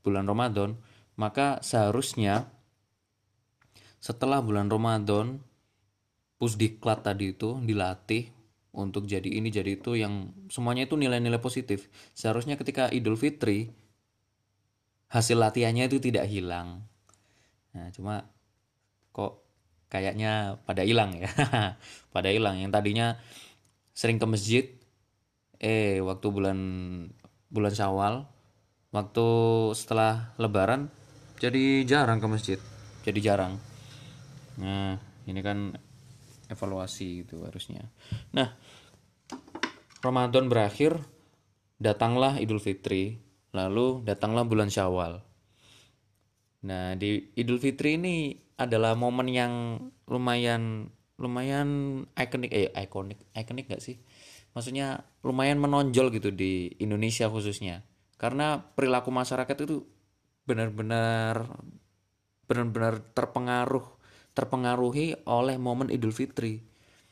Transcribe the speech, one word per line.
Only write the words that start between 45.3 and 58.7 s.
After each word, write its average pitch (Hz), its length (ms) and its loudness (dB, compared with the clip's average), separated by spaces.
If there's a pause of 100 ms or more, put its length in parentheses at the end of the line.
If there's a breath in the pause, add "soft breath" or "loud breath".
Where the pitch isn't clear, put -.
Nah, 92 320 -6
di 104 400 -2
Idul 120 240 0
Fitri 143 400 0
ini 170 320 -2 (260)
adalah 113 400 2
momen 123 320 0
yang 123 240 0 (560)
lumayan, 117 800 0 (320)
lumayan 139 800 -2 (160)
ikonik, 123 340 -4
eh, 101 220 0
ikonik, 98 480 -8 (160)
ikonik 123 320 -8
nggak - 140 -8
sih? 123 180 -14 (560 loud breath)
Maksudnya 131 480 -6 (160)
lumayan 135 400 2
menonjol 139 480 4
gitu 104 240 -2
di 92 480 -2
Indonesia 110 480 0
khususnya. 101 560 -6 (320)
Karena 143 400 -2
perilaku 127 560 0